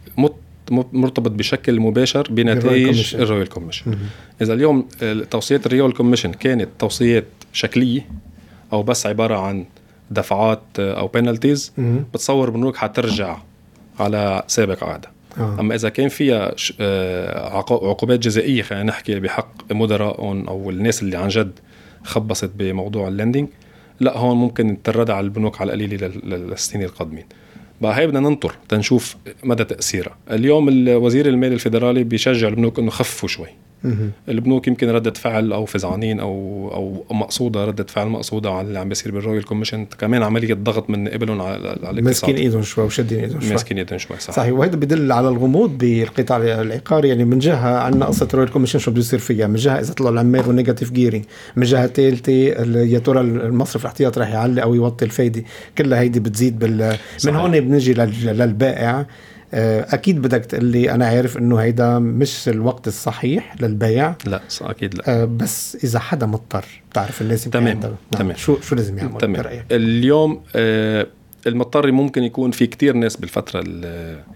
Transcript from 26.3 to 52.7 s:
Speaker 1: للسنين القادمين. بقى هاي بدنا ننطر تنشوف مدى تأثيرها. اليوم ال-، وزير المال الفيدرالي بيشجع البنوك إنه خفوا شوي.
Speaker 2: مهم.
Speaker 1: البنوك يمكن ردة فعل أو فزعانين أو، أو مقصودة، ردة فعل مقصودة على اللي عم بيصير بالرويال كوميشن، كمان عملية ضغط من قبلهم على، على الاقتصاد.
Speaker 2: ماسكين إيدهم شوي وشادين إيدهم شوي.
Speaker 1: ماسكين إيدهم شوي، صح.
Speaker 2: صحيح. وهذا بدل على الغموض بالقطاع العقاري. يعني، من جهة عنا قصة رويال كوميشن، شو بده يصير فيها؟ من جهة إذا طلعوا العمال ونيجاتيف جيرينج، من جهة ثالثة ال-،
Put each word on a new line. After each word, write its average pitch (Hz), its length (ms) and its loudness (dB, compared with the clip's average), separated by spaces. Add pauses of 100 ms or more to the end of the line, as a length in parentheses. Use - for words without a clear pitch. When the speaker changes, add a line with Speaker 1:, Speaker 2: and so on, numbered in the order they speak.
Speaker 1:
للسنين - 340 -6
القادمين. 80 400 -10 (560)
بقى 107 160 0
هاي 151 100 2
بدنا 143 140 0
ننطر 139 340 0 (140)
تنشوف 107 480 2 (280)
مدى 117 200 0
تأثيرها. - 520 -6 (140)
اليوم 139 380 4
ال-، 127 280 6
وزير 123 320 4
المال 127 240 2
الفيدرالي 123 520 2
بيشجع 117 440 2
البنوك 113 300 0
إنه 113 120 0
خفوا - 380 -4
شوي. 82 200 -10 (360)
Speaker 2:
مهم. 110 260 -2 (180)
Speaker 1:
البنوك 127 400 0
يمكن 123 200 2
ردة 113 220 2
فعل 113 420 -2
أو 104 120 -2
فزعانين 101 560 -4
أو، 98 540 -6
أو 95 400 -6
مقصودة، 107 500 -2
ردة 104 240 -4
فعل 104 180 -2
مقصودة 107 440 -4
على 95 180 -4
اللي 101 100 -6
عم 95 100 -6
بيصير 101 240 -6
بالرويال 104 320 -2
كوميشن، 107 400 -4 (140)
كمان 117 240 2
عملية 110 320 0
ضغط 107 360 -2
من 104 180 -2
قبلهم 110 320 -4
على، 92 100 -6
على 95 220 -8
الاقتصاد. 95 280 -6
Speaker 2:
ماسكين 127 360 2
إيدهم 113 260 2
شوي 107 220 -2
وشادين 113 360 -2
إيدهم 123 200 -4
شوي. 113 100 -2
Speaker 1:
ماسكين 110 280 -2
إيدهم 92 200 -6
شوي، - 200 -12
صح. 95 160 -10
Speaker 2:
صحيح. 123 180 2
وهذا 160 240 2
بدل 147 360 2
على 123 160 4
الغموض 135 500 2
بالقطاع 120 580 2
العقاري. 117 720 2
يعني، 120 160 4
من 120 140 4
جهة 127 400 2
عنا 135 280 2
قصة - 280 0
رويال 131 160 4
كوميشن، 131 280 2
شو 127 120 -2
بده 117 100 2
يصير 120 180 2
فيها؟ 110 280 0
من 104 100 2
جهة 135 240 2
إذا 139 120 -4
طلعوا 131 200 0
العمال 120 360 4
ونيجاتيف 123 440 2
جيرينج، 117 320 2 (320)
من 123 80 4
جهة 123 220 4
ثالثة 135 460 2
ال-، 120 600 4